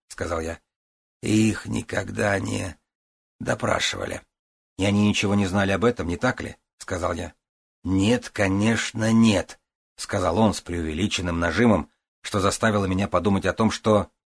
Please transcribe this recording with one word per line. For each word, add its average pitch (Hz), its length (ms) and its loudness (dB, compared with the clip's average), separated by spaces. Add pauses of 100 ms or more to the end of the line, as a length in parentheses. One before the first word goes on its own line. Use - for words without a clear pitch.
сказал 85 320 -6
я. 82 180 -8 (640)
«И 107 280 4
их - 160 -4
никогда 104 720 -4
не 101 400 -6 (600)
допрашивали». - 840 -4 (560)
«И 95 60 0
они 104 220 4
ничего 104 280 2
не 101 120 2
знали 98 260 0
об 95 120 0
этом, 107 240 0
не 87 80 -2
так - 240 -2
ли?» - 160 -10 (220)
сказал 87 340 -4
я. 87 220 -8 (540)
«Нет, 101 420 2
конечно, 107 840 0
нет», 113 480 4 (360)
сказал 90 420 -2
он 107 160 4
с - 60 -10
преувеличенным 85 800 -4
нажимом, 87 500 2 (320)
что - 200 -4
заставило 101 460 0
меня 95 200 0
подумать 92 400 0
о 90 60 0
том, 110 180 2
что 104 400 2 (200)